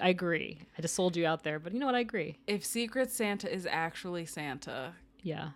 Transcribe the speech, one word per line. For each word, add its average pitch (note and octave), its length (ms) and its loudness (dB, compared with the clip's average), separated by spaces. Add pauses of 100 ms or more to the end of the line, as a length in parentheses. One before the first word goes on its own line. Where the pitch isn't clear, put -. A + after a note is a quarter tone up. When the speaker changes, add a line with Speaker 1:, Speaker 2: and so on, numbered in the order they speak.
Speaker 1:
I F3+ 80 8
agree. F3 500 2 (180)
I E3 40 -6
just D#3+ 140 -2
sold F3+ 220 4
you E3+ 80 4
out D#3+ 180 2
there, D#3 160 -2
but F3 140 -6
you A#3+ 60 -2
know C#4+ 80 0
what? B3+ 80 4
I B3 40 4
agree. F#3+ 380 -2 (100)
Speaker 2:
If G3+ 180 0
Secret A#3+ 460 0
Santa G3+ 400 0
is F3+ 180 -2
actually E3 560 -2
Santa, C#3 680 -6 (300)
Speaker 1:
Yeah. D#3+ 320 -4